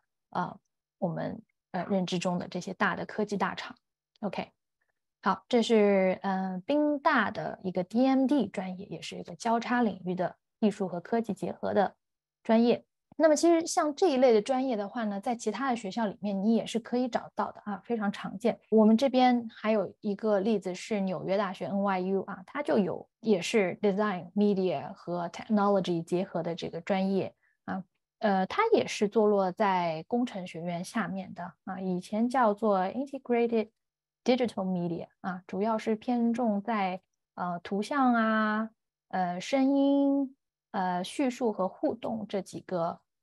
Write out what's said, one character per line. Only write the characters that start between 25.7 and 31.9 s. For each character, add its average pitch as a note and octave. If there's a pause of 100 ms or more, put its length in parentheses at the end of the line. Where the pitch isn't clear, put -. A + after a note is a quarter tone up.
结 F3+
合 F3
的 E3+
这 E3
个 E3
专 F#3+
业 F3+ (300)
啊。 F#3+ (360)
呃， F#3+
它 - (120)
也 -
是 -
坐 G#3+
落 G3
在 F3
工 A#3+
程 F#3
学 E3
院 F3
下 F#3
面 F#3
的 E3+ (100)
啊， F#3
以 F#3